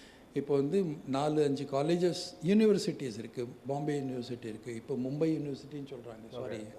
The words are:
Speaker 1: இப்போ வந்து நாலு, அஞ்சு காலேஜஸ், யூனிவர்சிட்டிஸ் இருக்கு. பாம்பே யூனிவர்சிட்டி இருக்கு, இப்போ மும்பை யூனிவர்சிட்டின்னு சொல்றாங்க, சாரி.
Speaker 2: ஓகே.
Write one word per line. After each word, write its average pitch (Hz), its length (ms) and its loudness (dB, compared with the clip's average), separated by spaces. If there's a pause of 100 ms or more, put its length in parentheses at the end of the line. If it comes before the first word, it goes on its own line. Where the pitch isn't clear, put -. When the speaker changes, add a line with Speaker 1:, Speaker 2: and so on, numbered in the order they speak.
(340)
Speaker 1:
இப்போ 143 220 2
வந்து 156 280 4 (240)
நாலு, 147 360 4
அஞ்சு 139 200 2
காலேஜஸ், 160 840 0
யூனிவர்சிட்டிஸ் 160 760 4
இருக்கு. 117 280 -6 (200)
பாம்பே 143 320 -2
யூனிவர்சிட்டி 123 460 -6
இருக்கு, 113 300 -10
இப்போ 113 180 -8
மும்பை 139 360 0
யூனிவர்சிட்டின்னு 143 640 -6
சொல்றாங்க, 113 380 -14
சாரி. 123 240 -8
Speaker 2:
ஓகே. 107 100 -8 (140)